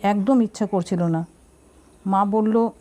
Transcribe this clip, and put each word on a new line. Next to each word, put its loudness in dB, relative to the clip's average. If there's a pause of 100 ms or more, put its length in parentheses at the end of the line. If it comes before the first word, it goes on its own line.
একদম 2
ইচ্ছা -2
করছিল -2
না। -2 (800)
মা 2
বলল, 0 (120)